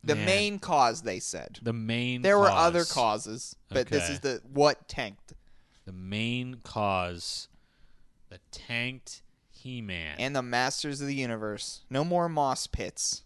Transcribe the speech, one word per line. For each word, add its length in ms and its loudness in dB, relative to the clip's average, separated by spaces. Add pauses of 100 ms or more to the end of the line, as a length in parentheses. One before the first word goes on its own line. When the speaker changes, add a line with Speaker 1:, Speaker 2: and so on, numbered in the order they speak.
Speaker 1:
The 100 2
Speaker 2:
man. 120 0
Speaker 1:
main 320 2
cause, 440 4
they 180 -4
said. 420 -10
Speaker 2:
The 100 -2
main 500 -2
Speaker 1:
There 160 8
were 120 8
other 300 6
Speaker 2:
cause. 120 0
Speaker 1:
causes, 640 0 (140)
but 180 0
this 160 0
Speaker 2:
Okay. 100 0
Speaker 1:
is 60 -6
the 220 -2 (100)
what 360 4
tanked. 440 -8 (540)
Speaker 2:
The 60 -14
main 720 -4
cause 880 -2 (800)
that 120 -20 (120)
tanked 680 -6 (280)
He-Man. 680 -8
Speaker 1:
And 180 -2
the 60 0
Masters 580 -2
of 60 -4
the 80 -2
Universe. 760 -4
No 160 0
more 240 2
moss 380 0
pits. 600 -6